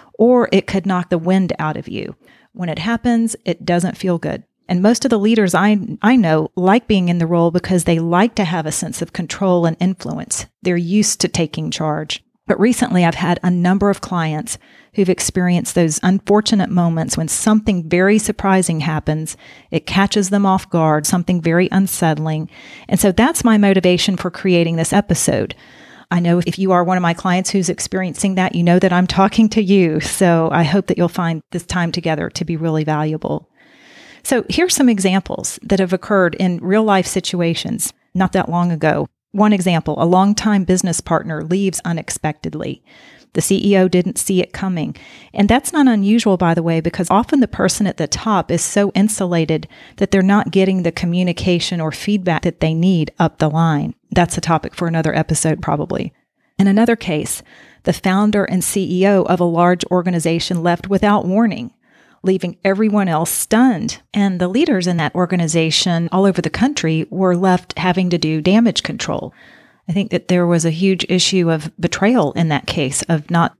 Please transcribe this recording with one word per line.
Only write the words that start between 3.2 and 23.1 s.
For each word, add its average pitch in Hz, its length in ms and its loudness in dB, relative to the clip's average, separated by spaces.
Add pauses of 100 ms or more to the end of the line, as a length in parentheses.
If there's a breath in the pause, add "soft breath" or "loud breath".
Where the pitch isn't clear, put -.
it - 180 -4
doesn't 175 320 0
feel 180 220 -2
good. 151 260 -8 (240)
And 180 140 0
most 233 240 2
of 254 40 0
the 226 80 2
leaders 208 360 2
I, 202 240 4 (240)
I 240 140 4
know 160 380 2
like 190 320 2
being 185 220 0
in 175 80 0
the 165 100 0
role 170 240 2
because 180 340 0
they 170 140 2
like 170 360 0
to 208 100 0
have 160 220 -4
a 151 60 -6
sense - 280 -8
of 165 140 -8
control 180 500 0
and 165 160 0
influence. - 640 -6 (160)
They're 175 160 -2
used 175 460 0
to - 60 0
taking 160 420 -4
charge. 156 520 -6 (260)
But - 120 0
recently, 208 440 2
I've 165 120 0
had 170 260 -2
a 180 80 0
number 180 400 2
of 196 120 -4
clients 160 540 -6 (380 soft breath)
who've 190 140 0
experienced 180 640 -2
those 165 300 0
unfortunate 196 640 2
moments 170 460 0
when 165 100 -4
something 214 600 0
very 190 300 4
surprising 190 600 0
happens. 156 580 -4 (360 loud breath)
It 165 120 -4
catches 196 460 0
them 202 160 2
off 190 240 0
guard, 156 360 2
something 180 360 0
very 170 300 2
unsettling. 156 760 -2 (400 loud breath)
And - 120 0
so 202 100 4